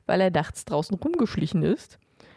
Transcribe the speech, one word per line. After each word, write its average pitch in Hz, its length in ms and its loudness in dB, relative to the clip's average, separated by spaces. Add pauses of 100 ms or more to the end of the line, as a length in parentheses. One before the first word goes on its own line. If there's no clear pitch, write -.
weil 185 140 2
er 185 100 4
nachts 160 340 -4
draußen 156 340 -2
rumgeschlichen 208 640 0
ist - 360 -2 (380)